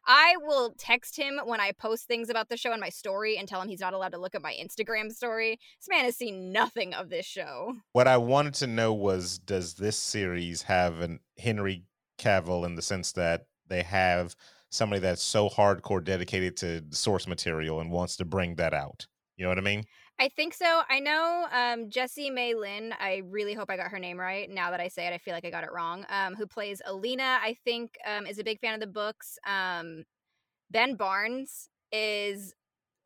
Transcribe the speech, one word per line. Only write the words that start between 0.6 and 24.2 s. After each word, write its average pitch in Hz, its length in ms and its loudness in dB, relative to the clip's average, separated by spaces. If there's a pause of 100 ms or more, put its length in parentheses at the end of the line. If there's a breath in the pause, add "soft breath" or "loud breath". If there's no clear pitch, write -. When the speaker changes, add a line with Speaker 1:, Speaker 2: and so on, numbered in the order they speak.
Speaker 1:
text - 380 0
him 277 300 -2
when 226 140 0
I 196 120 2
post 226 340 -4
things 233 240 -2
about 226 180 -2
the 240 80 -4
show 233 180 -2
in 220 40 -2
my 180 120 -6
story 208 480 -2
and 196 100 -8
tell 190 120 -4
him 190 80 -6
he's 185 120 -8
not 185 120 -4
allowed 190 200 -4
to 175 80 -8
look 185 160 -6
at 156 60 -8
my 151 120 -6
Instagram 214 560 -4
story. 226 480 -2 (220 loud breath)
This - 80 -18
man 330 160 2
has 240 120 0
seen 190 360 -6
nothing 214 420 0
of 180 140 -6
this 170 180 -6
show. 160 460 -8 (200)
Speaker 2:
What 123 140 8
I 127 120 10
wanted 139 360 4
to 135 140 -2
know 113 260 2
was, 92 460 0
does 90 340 -2
this 104 220 -2
series 87 680 -2
have 90 380 4
an 82 180 -4 (200)
Henry 98 440 -2 (360)
Cavill 90 480 4
in 85 100 -4
the 82 60 -6
sense 92 300 -4
that 85 340 0 (200)
they 90 160 -2
have 90 540 2 (340 soft breath)
somebody 104 300 0
that's 90 240 0
so 104 240 4
hardcore 98 560 4
dedicated 92 540 0
to 82 240 -4
the 76 140 -12
source 98 300 0
material 80 540 -2
and 82 100 -4
wants 87 280 -2
to 92 60 -4
bring 87 320 0
that 80 180 2
out? - 340 -6 (280)
You 92 80 -10
know 90 40 0
what 92 100 2
I 95 40 0
mean? 101 220 0 (340 soft breath)
Speaker 1:
I 269 120 2
think 320 240 -2
so. 330 340 4
I 269 100 2
know, 320 540 0
um, 240 380 0
Jessie 254 400 -2
May 240 240 -2
Lin, 214 440 -6
I 190 300 -2
really 208 240 -2
hope 214 180 -6
I 190 60 -4
got 180 140 -6
her 202 80 -8
name 180 200 -8
right. 190 300 -4